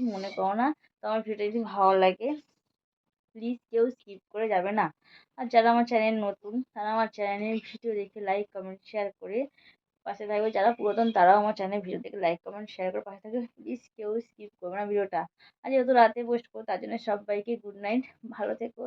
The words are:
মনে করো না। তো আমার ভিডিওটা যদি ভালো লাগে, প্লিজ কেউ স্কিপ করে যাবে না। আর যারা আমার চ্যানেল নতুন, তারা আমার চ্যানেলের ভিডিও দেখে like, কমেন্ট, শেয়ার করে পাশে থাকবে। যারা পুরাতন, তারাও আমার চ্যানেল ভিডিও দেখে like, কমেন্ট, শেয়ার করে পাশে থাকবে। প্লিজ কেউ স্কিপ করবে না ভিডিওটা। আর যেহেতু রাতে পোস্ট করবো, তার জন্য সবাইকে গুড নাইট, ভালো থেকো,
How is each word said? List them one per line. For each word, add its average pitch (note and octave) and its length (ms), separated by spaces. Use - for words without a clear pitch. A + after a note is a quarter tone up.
মনে G3 260
করো F#3+ 220
না। A#3+ 140
তো - 120
আমার A3 160
ভিডিওটা G#3+ 240
যদি A3 200
ভালো G3 340
লাগে, F#3+ 300
প্লিজ A#3 220
কেউ A3+ 220
স্কিপ G3+ 300
করে A3 200
যাবে F#3+ 220
না। G#3 140
আর B3+ 100
যারা A3+ 220
আমার A#3 180
চ্যানেল A3 320
নতুন, G3+ 340
তারা G#3 220
আমার A3 180
চ্যানেলের G#3 540
ভিডিও A3+ 300
দেখে G3+ 280
like, G3+ 280
কমেন্ট, F#3+ 340
শেয়ার G3+ 320
করে F#3+ 240
পাশে G3+ 220
থাকবে। G#3+ 240
যারা G3+ 220
পুরাতন, G#3 380
তারাও F#3+ 280
আমার G#3 160
চ্যানেল G3 260
ভিডিও F#3 200
দেখে - 180
like, F3 220
কমেন্ট, G#3 280
শেয়ার F#3 200
করে G#3 140
পাশে G3 180
থাকবে। A3 180
প্লিজ A#3+ 300
কেউ G#3+ 200
স্কিপ G#3+ 340
করবে F3+ 220
না G#3 80
ভিডিওটা। G3 360
আর - 40
যেহেতু C4 240
রাতে A#3 300
পোস্ট A#3 240
করবো, A3 180
তার G#3+ 140
জন্য G#3+ 200
সবাইকে G#3 580
গুড G3+ 200
নাইট, G#3+ 260
ভালো G#3+ 260
থেকো, A#3 320